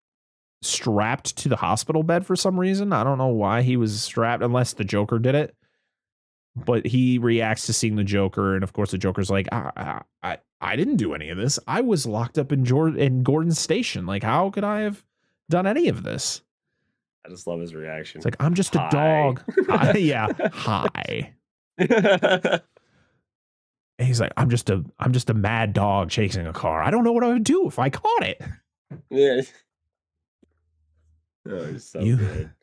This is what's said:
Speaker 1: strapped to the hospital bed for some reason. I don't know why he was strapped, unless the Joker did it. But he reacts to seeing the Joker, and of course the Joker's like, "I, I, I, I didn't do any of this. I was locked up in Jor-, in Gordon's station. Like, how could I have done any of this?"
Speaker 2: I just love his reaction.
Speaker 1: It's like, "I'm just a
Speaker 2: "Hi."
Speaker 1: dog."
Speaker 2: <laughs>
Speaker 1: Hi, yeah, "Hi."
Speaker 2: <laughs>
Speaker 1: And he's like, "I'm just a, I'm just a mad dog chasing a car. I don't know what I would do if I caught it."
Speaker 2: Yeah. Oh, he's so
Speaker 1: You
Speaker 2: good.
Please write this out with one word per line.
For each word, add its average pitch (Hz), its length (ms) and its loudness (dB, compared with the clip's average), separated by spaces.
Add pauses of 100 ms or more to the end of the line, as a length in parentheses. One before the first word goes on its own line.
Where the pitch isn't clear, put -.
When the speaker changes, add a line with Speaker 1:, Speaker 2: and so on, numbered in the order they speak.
(640)
Speaker 1:
strapped 110 760 -2
to - 100 -4
the 123 80 2
hospital 110 460 0
bed 170 240 0
for 185 100 0
some 185 220 0
reason. 190 340 0
I 113 120 2
don't 135 140 2
know 131 100 2
why 110 340 2
he 127 140 2
was 110 260 0
strapped, 117 400 0
unless 123 300 0
the 107 120 -6
Joker 104 340 0
did 123 160 2
it. 147 200 -2 (1040)
But 120 300 0
he 127 320 2
reacts 113 480 0
to 117 60 -2
seeing 110 240 -2
the 104 80 0
Joker, 98 500 0
and 95 80 0
of 95 100 -6
course 101 200 -2
the 95 60 -2
Joker's 95 320 -2
like, 98 220 0
"I, 98 240 -4
I, - 260 -8 (200)
I, 87 160 -8 (220)
I 95 160 -4
didn't 233 200 0
do 98 180 0
any 76 160 -8
of 87 80 -8
this. 127 280 -2
I 156 140 0
was 214 260 0
locked 113 320 -2
up 139 140 -2
in 135 120 2
Jor-, 147 320 2
in 127 280 2
Gordon's 160 340 2
station. 156 480 -2
Like, 98 160 -2
how 151 280 2
could 202 140 -4
I 208 160 -2
have 208 240 -6 (460)
done 175 160 2
any 254 220 2
of - 160 -2
this?" - 380 -6 (840)
Speaker 2:
I - 20 -20
just 90 200 -20
love 85 120 -6
his 85 140 -10
reaction. 78 440 -12
Speaker 1:
It's - 60 -8
like, 120 140 -2
"I'm 160 160 0
just 185 220 0
a - 40 0
Speaker 2:
"Hi." 160 100 -2
Speaker 1:
dog." 151 520 2 (140)
Speaker 2:
<laughs> 381 120 2
Speaker 1:
Hi, - 280 4
yeah, 135 320 2 (240)
"Hi." - 840 -4 (440)
Speaker 2:
<laughs> 180 840 2 (1400)
Speaker 1:
And 127 120 0
he's 123 120 2
like, 95 160 -2
"I'm - 140 2
just 120 200 0
a, 95 140 0 (140)
I'm 127 140 0
just 127 180 0
a 113 40 0
mad 107 380 0
dog 98 380 2
chasing 92 380 -2
a 80 40 -8
car. 80 300 -2
I 101 80 0
don't 226 140 2
know 233 80 4
what 233 100 2
I 247 60 2
would 233 160 2
do 339 240 2
if - 100 -6
I - 120 2
caught 440 340 0
it." - 180 -6 (640)
Speaker 2:
Yeah. 135 340 4 (2000)
Oh, 90 180 -8
he's 73 240 -12
so 80 100 -10
Speaker 1:
You 113 160 2
Speaker 2:
good. 101 340 -4 (120)